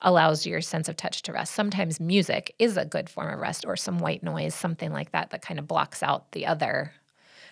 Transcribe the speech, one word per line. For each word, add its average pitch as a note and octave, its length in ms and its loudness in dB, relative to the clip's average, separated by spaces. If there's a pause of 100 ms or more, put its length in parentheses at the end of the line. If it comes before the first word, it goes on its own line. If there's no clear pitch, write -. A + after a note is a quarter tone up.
allows D#3+ 440 8
your E3 140 -2
sense E3 300 -2
of D#3+ 80 -8
touch - 240 -6
to - 100 -8
rest. - 220 -4
Sometimes F#3+ 480 0
music F3+ 580 2
is A3+ 160 4
a - 80 2
good - 260 -4
form - 240 -6
of - 60 -8
rest, - 240 -4
or F#3 140 -4
some F3+ 220 -2
white D#3+ 240 -2
noise, D#3 300 -2
something E3 380 -4
like D3 200 -6
that, E3 180 -2
that - 140 -10
kind D#3 160 -8
of D3 80 -8
blocks D#3 360 -2
out C#3+ 300 -2
the - 140 -6
other, D3+ 440 0 (600)